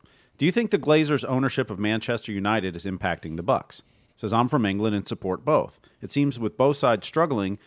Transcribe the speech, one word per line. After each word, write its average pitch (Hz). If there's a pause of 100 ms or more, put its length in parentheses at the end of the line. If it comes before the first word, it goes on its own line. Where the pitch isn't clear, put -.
(360)
"Do -
you 175
think 233
the 196
Glazers' 147
ownership 131
of 95
Manchester 110
United 98
is 85
impacting 87
the 82
Bucks?" - (320)
Says, 101
"I'm 117
from 123
England 104
and 98
support 95
both. 143 (200)
It 101
seems 143
with 110
both 143
sides 117
struggling, 117